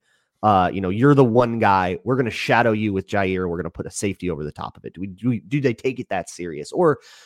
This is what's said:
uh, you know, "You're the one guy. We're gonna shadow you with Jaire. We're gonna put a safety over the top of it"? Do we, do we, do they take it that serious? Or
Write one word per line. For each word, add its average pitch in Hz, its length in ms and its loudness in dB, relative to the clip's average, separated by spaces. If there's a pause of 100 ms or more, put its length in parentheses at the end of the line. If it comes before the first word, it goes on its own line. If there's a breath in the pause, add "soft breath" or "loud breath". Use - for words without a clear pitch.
(420)
uh, 92 280 4
you 95 120 -4
know, 92 80 -2
"You're 127 240 4
the 135 100 6
one 117 340 2
guy. 92 460 2
We're 123 120 -2
gonna 127 140 -2
shadow 117 420 2
you 107 200 0
with 95 160 -4
Jaire. 95 400 -2
We're 85 80 -6
gonna 87 140 -6
put - 160 -10
a 85 40 -16
safety 92 380 -6
over 76 160 -6
the 76 80 -8
top - 240 -12
of - 80 -20
it"? - 80 -14
Do 82 80 -14
we, 98 60 -8
do 98 240 -4
we, 117 100 -2
do 135 220 -4
they 127 100 2
take 131 260 -6
it - 120 -8
that 92 180 -4
serious? 80 420 -12
Or 165 280 2 (280 loud breath)